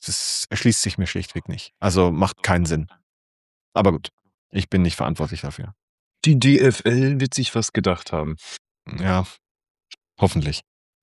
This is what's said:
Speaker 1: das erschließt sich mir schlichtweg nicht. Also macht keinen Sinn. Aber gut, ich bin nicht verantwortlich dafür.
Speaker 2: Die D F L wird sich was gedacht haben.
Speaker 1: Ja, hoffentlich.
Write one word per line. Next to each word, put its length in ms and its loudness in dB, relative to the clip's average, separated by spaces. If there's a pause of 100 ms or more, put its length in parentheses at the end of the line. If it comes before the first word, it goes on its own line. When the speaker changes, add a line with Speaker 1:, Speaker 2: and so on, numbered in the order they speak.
Speaker 1:
das 440 -6
erschließt 320 0
sich 160 -4
mir 100 -2
schlichtweg 400 -8
nicht. 320 -12
Also 320 4
macht 320 0
keinen 220 2
Sinn. 220 -2 (840)
Aber 200 4
gut, 160 -6 (420)
ich 180 -4
bin 120 2
nicht 160 2
verantwortlich 440 -4
dafür. 320 -12 (520)
Speaker 2:
Die 120 6
D 220 6
F 260 4
L 340 2
wird 140 -2
sich 220 -4
was 180 -2
gedacht 380 -2
haben. 240 -4 (600)
Speaker 1:
Ja, 280 0 (960)
hoffentlich. 420 0 (420)